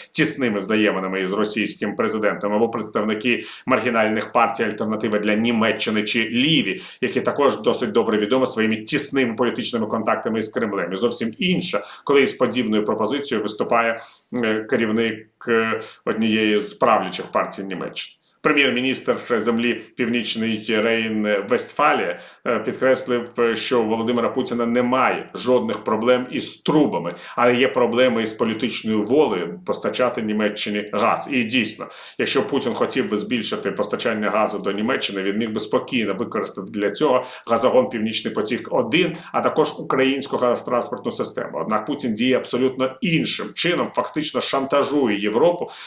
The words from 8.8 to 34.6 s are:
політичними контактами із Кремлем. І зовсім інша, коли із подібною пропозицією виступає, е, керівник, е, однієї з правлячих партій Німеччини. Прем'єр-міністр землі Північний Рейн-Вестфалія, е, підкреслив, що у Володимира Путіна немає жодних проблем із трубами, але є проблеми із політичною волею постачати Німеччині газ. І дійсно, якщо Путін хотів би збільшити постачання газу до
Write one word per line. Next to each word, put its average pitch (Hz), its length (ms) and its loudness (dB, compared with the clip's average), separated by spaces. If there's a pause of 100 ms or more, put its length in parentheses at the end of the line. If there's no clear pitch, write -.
політичними 117 540 -2
контактами 110 520 -2
із 110 100 -4
Кремлем. 101 440 -2
І - 20 -2
зовсім 113 420 -2
інша, - 460 0 (200)
коли 143 180 6
із 123 120 4
подібною 110 500 0
пропозицією 110 600 -2
виступає, 113 560 0 (440)
е, 110 260 0
керівник, 113 580 0 (200)
е, 113 340 2 (240)
однієї 110 540 2
з 98 140 -4
правлячих 95 520 2
партій 98 380 -2
Німеччини. - 580 -8 (200)
Прем'єр-міністр 131 760 2 (140)
землі 117 520 0 (160)
Північний 113 720 -2
Рейн-Вестфалія, 110 1500 0 (280)
е, 117 120 0
підкреслив, 123 760 0 (200)
що 120 280 2
у 110 60 2
Володимира 113 420 0
Путіна 120 360 0
немає 120 680 2
жодних 110 500 2
проблем 123 480 2
із - 240 -4
трубами, 92 600 2 (200)
але 123 200 4
є 127 120 4
проблеми 120 560 2
із 107 100 -2
політичною 110 680 0
волею 104 640 2
постачати 120 560 -2
Німеччині 107 720 -2
газ. 107 380 0
І 127 120 2
дійсно, 107 420 -2 (320)
якщо 120 300 0
Путін 123 260 0
хотів 113 360 0
би 107 80 0
збільшити 104 540 -4
постачання 107 580 -2
газу 104 300 0
до 98 120 -2